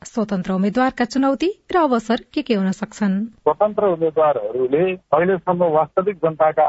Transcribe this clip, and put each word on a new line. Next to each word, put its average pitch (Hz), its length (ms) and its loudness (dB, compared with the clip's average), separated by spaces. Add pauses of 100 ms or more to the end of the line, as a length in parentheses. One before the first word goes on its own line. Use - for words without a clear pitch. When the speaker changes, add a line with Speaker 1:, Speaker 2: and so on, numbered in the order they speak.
Speaker 1:
स्वतन्त्र 202 540 -4
उम्मेद्वारका 233 500 0
चुनौती 269 460 0 (180)
र - 80 -2
अवसर 254 560 0
के 294 100 -4
के 233 140 0
हुन 190 160 0
सक्छन्? 202 720 -4
Speaker 2:
स्वतन्त्र 208 480 0
उम्मेद्वारहरूले 147 920 0 (280)
अहिलेसम्म 175 560 0
वास्तविक 165 480 0
जनताका 156 520 2